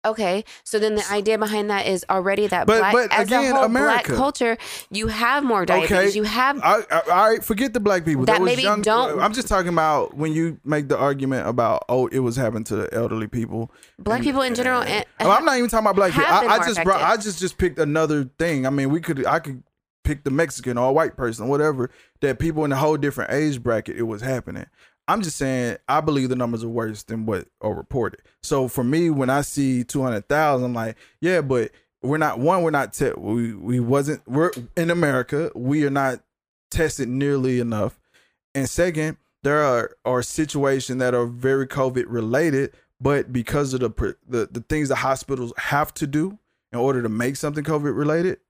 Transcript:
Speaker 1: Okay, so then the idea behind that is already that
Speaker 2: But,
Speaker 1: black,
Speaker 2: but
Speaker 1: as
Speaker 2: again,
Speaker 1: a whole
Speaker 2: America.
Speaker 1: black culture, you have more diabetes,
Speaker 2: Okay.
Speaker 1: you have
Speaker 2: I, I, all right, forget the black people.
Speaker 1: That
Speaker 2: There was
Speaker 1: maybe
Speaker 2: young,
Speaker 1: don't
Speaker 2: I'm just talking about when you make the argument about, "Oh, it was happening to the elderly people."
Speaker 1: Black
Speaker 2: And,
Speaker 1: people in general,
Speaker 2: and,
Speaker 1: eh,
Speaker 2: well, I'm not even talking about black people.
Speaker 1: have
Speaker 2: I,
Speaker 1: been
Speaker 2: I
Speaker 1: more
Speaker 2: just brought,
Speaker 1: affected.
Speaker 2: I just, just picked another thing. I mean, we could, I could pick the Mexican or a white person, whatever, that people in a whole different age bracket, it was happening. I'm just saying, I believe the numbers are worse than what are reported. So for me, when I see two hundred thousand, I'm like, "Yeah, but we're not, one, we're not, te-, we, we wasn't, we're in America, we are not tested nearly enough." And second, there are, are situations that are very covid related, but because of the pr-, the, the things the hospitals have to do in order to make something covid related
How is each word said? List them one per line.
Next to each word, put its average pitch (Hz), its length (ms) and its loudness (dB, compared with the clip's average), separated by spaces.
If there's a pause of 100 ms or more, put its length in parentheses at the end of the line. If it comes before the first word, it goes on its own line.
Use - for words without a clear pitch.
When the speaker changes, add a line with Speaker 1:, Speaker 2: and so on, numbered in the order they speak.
Speaker 1:
Okay, 214 420 -2 (200)
so - 140 -4
then 214 160 2
the 208 160 0
idea 208 260 0
behind 208 320 -2
that 202 180 -2
is 185 220 -2
already 196 380 2
that 180 200 0
Speaker 2:
But, 220 120 6
Speaker 1:
black, 202 160 4
Speaker 2:
but 240 180 4
Speaker 1:
as 196 160 4
Speaker 2:
again, 254 240 2
Speaker 1:
a 277 40 2
whole 262 100 4
Speaker 2:
America. 240 420 2
Speaker 1:
black - 80 0
culture, 247 400 0 (340)
you 220 180 -4
have 240 360 0
more 202 220 2
diabetes, 175 260 2
Speaker 2:
Okay. 196 240 4
Speaker 1:
you 214 60 0
have 254 400 0
Speaker 2:
I, 202 180 4 (100)
I, 160 100 4
all 214 300 4
right, 220 140 0
forget 226 300 -2
the 240 60 2
black 190 260 2
people. 139 180 2
Speaker 1:
That 214 80 4
Speaker 2:
There 208 80 4
was 185 100 4
Speaker 1:
maybe - 120 2
Speaker 2:
young, 208 180 2
Speaker 1:
don't 214 400 2
Speaker 2:
I'm 214 140 2
just 254 120 -4
talking 185 220 0
about 156 480 2
when 156 160 -2
you 165 320 -2
make 147 240 -2
the 143 80 4
argument 135 500 0
about, 117 440 2
"Oh, 127 160 4
it 131 140 0
was 120 160 0
happening 113 280 -2
to 107 120 -4
the 107 180 -4
elderly 110 340 -2
people." 117 420 -6 (280)
Speaker 1:
Black 220 220 -2
Speaker 2:
And, 233 60 -4
Speaker 1:
people 269 140 0
in 254 140 0
general, 247 260 0
Speaker 2:
and, 202 240 -2 (160)
Speaker 1:
eh, 220 60 0
Speaker 2:
well, 190 60 6
I'm 269 120 4
not 269 140 4
even 240 100 0
talking 220 160 0
about 196 120 4
black 190 160 4
people. 277 120 2
Speaker 1:
have 320 100 4
Speaker 2:
I, - 60 6
Speaker 1:
been 240 100 2
Speaker 2:
I 214 60 6
Speaker 1:
more - 100 2
Speaker 2:
just 170 160 -2
brought, 185 200 4
Speaker 1:
affected. 208 180 2
Speaker 2:
I - 20 -8
just, 196 160 -6
just 180 200 -4
picked 170 200 -2
another 151 460 2 (140)
thing. 156 280 0
I 135 40 0
mean, 139 180 0
we 160 140 0
could, 151 240 -2
I 151 120 2
could 135 240 -8 (400)
pick 143 220 -2
the 139 60 -2
Mexican 131 480 -2
or 127 100 2
a 135 40 2
white 147 260 2
person, 113 300 -4
whatever, 143 420 0 (320)
that 135 160 0
people 156 260 -2
in 143 80 0
a 131 40 0
whole 156 200 2
different 139 360 -4
age 143 300 -2
bracket, 113 360 -2
it 117 60 -2
was 110 180 -6
happening. 127 420 -6 (440)
I'm 202 140 0
just 160 160 -6
saying, 127 380 -2 (120)
I 143 140 2
believe 143 260 0
the 127 80 0
numbers 117 260 -2
are 117 60 -6
worse 110 340 -6
than 110 240 -8
what 101 220 -4 (120)
are 104 140 -4
reported. 107 460 -4 (240)
So 135 240 0
for 123 160 -2
me, 160 260 2
when 139 180 0
I 139 120 2
see 131 420 -2
two 135 220 -4
hundred 113 240 -4
thousand, 143 380 2
I'm 123 80 -4
like, 113 220 -6 (240)
"Yeah, 175 200 2
but 127 320 0 (280)
we're 143 180 -2
not, 143 200 0
one, 175 240 2
we're 165 80 2
not, 135 220 0
te-, 131 260 0
we, 113 360 -2
we 110 260 -2
wasn't, 139 480 0
we're 151 240 0 (240)
in 165 120 0
America, 151 680 0
we 143 280 0
are 139 60 2
not 135 300 -2 (500)
tested 147 380 -2
nearly 131 500 0
enough." 113 400 -2 (560)
And 135 160 -4
second, 165 460 -2 (260)
there 147 220 2
are, 120 400 0
are 123 180 2
situations 135 800 -2
that 123 120 2
are 120 140 2
very 131 400 0
covid 131 400 -2
related, 131 640 0 (280)
but 135 320 0
because 131 420 -2
of 127 60 -2
the 117 100 -2
pr-, 110 200 -4 (180)
the, 117 200 -2
the 120 120 -10
things 151 300 -2
the 131 60 2
hospitals 131 600 -4
have 147 380 -2
to 156 120 -4
do 160 320 -4 (340)
in 120 60 -6
order 127 240 2
to 113 60 -2
make 120 260 -2
something 147 300 -6
covid 147 320 -2
related 160 420 0 (120)